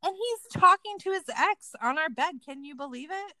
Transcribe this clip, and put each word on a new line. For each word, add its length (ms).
And 140
he's 440
talking 400
to 120
his 160
ex 520
on 180
our 120
bed. 340
Can 200
you 120
believe 340
it? 300